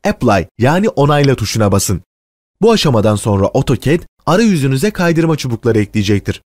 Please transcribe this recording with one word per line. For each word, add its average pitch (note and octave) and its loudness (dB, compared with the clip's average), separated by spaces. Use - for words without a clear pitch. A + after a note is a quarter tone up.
Apply, G#2+ 0
yani E3 2
onayla C#3+ 2
tuşuna G#2 -2
basın. F#2+ -2
Bu A3+ 4
aşamadan A2 0
sonra G2 0
AutoCAD C3+ -2
arayüzünüze E3+ 0
kaydırma E3 0
çubukları A2+ -2
ekleyecektir. G2+ -2